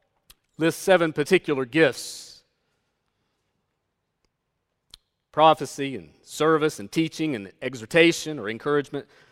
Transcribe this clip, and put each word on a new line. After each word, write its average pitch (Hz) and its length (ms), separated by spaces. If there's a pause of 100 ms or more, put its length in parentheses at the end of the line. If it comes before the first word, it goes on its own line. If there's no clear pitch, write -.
(560)
lists 156 240
seven 170 320
particular 139 540
gifts. - 760 (3000)
Prophecy 147 680
and 78 140 (120)
service 151 560
and 101 120
teaching 160 440
and 98 260
exhortation 156 760
or 104 100
encouragement, 143 580 (260)